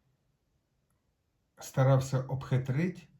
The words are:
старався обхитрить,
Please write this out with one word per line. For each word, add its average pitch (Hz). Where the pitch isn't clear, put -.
старався 131
обхитрить, 135